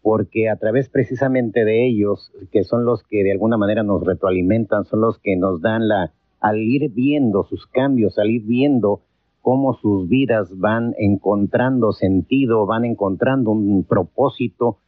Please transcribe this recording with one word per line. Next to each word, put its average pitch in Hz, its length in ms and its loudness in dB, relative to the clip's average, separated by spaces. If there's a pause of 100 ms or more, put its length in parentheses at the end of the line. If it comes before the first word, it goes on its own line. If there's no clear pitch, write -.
porque 110 460 0
a 107 80 -2
través 110 320 -2
precisamente 123 760 0
de 113 200 2
ellos, 104 460 -2 (180)
que 101 140 2
son 117 220 0
los 120 160 0
que 104 200 -2
de 98 100 2
alguna 110 260 0
manera 107 240 0
nos 101 200 0
retroalimentan, 92 840 0
son 107 160 0
los 113 160 0
que 98 180 -2
nos 90 240 -2
dan 110 280 0
la, 95 260 -2 (260)
al 107 160 0
ir 127 340 -2
viendo 123 540 0
sus - 220 -12
cambios, 127 520 0
al 107 120 0
ir 117 160 -2
viendo 120 560 0 (400)
cómo 131 320 0
sus 98 340 -2
vidas 110 500 0
van 113 380 -2
encontrando 104 960 0
sentido, 107 720 0
van 113 220 -2
encontrando 113 640 0
un 101 340 2
propósito 117 1040 -2